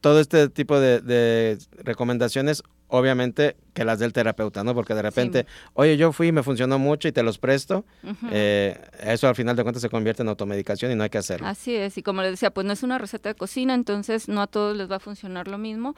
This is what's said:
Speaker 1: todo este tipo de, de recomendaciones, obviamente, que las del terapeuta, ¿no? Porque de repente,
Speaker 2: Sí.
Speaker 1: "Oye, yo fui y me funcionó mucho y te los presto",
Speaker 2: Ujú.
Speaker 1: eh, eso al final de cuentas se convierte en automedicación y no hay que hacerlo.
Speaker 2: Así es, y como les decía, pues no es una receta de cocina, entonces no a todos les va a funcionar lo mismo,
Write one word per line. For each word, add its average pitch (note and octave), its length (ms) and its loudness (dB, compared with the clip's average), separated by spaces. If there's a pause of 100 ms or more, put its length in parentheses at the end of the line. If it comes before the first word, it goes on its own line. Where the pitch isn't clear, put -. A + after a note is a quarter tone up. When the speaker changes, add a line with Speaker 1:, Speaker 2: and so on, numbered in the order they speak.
Speaker 1:
todo D3 180 8
este D3 280 4
tipo C#3+ 300 0
de, B2+ 220 6
de A#2 580 2 (240)
recomendaciones, B2 800 -2 (240)
obviamente, B2+ 680 2 (180)
que A#2 100 -2
las A2 140 2
del A2+ 140 0
terapeuta, G#2+ 500 -2
¿no? A#2+ 120 -2
Porque A2+ 200 -2
de G#2+ 80 -2
repente, B2 380 0
Speaker 2:
Sí. - 340 -12
Speaker 1:
"Oye, D3+ 220 4
yo D#3 160 4
fui E3+ 160 0
y E3 40 2
me C#3+ 100 2
funcionó C3 360 0
mucho D3 300 0
y D3 40 -2
te B2 100 0
los A2+ 160 0
presto", C#3 460 0 (180)
Speaker 2:
Ujú. G#3 280 -10
Speaker 1:
eh, G#2 500 2 (200)
eso A#2 280 0
al B2 60 2
final A#2+ 220 0
de A#2+ 60 0
cuentas A#2 200 -4
se A#2+ 60 -4
convierte A2+ 340 -2
en A2+ 60 -2
automedicación G2+ 640 -4
y - 20 -2
no G#2+ 80 0
hay G#2+ 80 -2
que - 80 -4
hacerlo. F2 280 -6
Speaker 2:
Así G#3 280 -6
es, G3+ 240 -6
y - 40 -10
como F#3+ 200 -4
les F#3 100 -2
decía, G3 180 -2
pues F#3+ 160 -4
no G3+ 60 -2
es G3+ 100 -6
una B3+ 160 -4
receta G#3 320 -10
de G#3+ 40 -8
cocina, B3+ 400 -4
entonces A3 540 -4
no G3+ 120 -2
a G3+ 60 0
todos G#3 300 -2
les F#3+ 140 -8
va G3 60 -4
a F#3+ 40 -8
funcionar F#3 480 -12
lo G3+ 100 -10
mismo, A3 400 -8